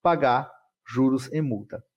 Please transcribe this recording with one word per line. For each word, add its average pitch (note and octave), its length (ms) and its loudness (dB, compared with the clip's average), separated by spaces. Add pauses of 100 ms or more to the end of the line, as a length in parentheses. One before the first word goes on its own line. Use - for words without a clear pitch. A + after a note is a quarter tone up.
pagar C#3+ 500 2 (380)
juros C3 420 0
e D#3 120 -2
multa. A2 420 -8 (120)